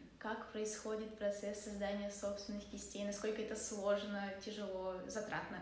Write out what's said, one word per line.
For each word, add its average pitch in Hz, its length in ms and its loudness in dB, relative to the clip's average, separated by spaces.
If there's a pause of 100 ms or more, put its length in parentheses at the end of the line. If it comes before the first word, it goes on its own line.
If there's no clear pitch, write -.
(200)
Как 226 320 -2
происходит 214 680 0
процесс 202 460 2
создания 202 480 0
собственных 202 540 -2
кистей? - 400 -4
Насколько 214 360 2
это 220 140 0
сложно, 202 760 4 (140)
тяжело, 190 500 0 (120)
затратно? 180 540 -2